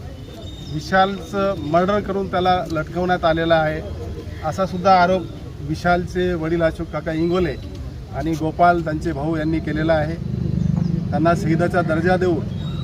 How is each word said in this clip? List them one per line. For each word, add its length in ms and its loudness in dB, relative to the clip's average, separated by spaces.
विशालचं 840 0
मर्डर 420 2
करून 300 -4
त्याला 420 2
लटकवण्यात 520 0
आलेलं 300 4
आहे, 280 2
असा 220 -2
सुद्धा 360 4
आरोप 200 4
विशालचे 760 0
वडील 280 0
अशोक 240 0
काका 260 -4
इंगोले 580 0
आणि 180 -2
गोपाल 520 4
त्यांचे 280 -2
भाऊ 240 -2
यांनी 220 0
केलेला 340 0
आहे. 220 2
त्यांना 240 4
शहीदाचा 480 2
दर्जा 340 2
देऊन 240 2